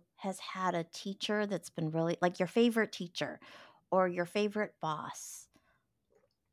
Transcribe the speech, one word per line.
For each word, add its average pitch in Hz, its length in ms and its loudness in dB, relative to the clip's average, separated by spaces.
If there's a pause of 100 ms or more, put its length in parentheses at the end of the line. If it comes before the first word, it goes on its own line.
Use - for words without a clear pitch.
(180)
has 190 220 -6
had 185 360 -2
a 170 180 0
teacher 208 540 -2
that's 190 240 -4
been 160 180 -2
really, 165 320 2
like, 180 160 2
your 180 100 2
favorite 226 440 4
teacher - 480 -6 (500)
or 185 180 6
your 175 180 0
favorite 208 540 0
boss. - 680 -6 (1040)